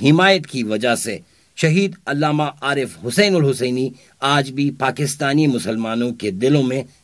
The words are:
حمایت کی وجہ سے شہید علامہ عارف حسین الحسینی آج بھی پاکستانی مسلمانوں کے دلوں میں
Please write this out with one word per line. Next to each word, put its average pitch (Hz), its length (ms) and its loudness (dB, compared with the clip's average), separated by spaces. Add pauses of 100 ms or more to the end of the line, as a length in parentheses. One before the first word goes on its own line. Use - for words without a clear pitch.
حمایت 165 440 4
کی 131 160 -6
وجہ 107 320 0
سے 104 240 -6 (380)
شہید 175 380 2 (120)
علامہ 151 360 0 (180)
عارف 135 360 -2 (100)
حسین 190 280 2
الحسینی 127 540 0 (400)
آج 139 240 2
بھی 143 260 -2
پاکستانی 139 680 0
مسلمانوں 113 640 -2
کے 110 200 -6
دلوں 131 320 2
میں 131 200 -2 (220)